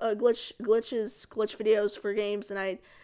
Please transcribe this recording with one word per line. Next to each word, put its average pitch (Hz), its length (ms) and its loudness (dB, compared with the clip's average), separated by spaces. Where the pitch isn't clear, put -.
uh, 220 140 2
glitch, 233 440 2
glitches, 226 680 0
glitch 214 280 -2
videos 208 400 2
for 202 180 -2
games, 208 360 -2
and 196 80 -6
I 190 220 -4